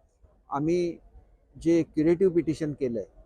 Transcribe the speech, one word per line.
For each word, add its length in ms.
आम्ही 480
जे 220
क्युरेटिव्ह 500
पिटिशन 400
केलंय, 300